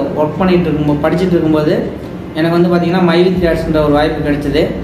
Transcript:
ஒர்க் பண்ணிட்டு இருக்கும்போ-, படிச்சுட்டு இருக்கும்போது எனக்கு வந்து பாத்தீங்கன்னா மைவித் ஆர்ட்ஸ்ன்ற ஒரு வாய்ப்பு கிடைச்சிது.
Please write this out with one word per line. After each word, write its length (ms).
ஒர்க் 220
பண்ணிட்டு 320
இருக்கும்போ-, 360
படிச்சுட்டு 260
இருக்கும்போது 500
எனக்கு 260
வந்து 160
பாத்தீங்கன்னா 260
மைவித் 420
ஆர்ட்ஸ்ன்ற 400
ஒரு 80
வாய்ப்பு 380
கிடைச்சிது. 360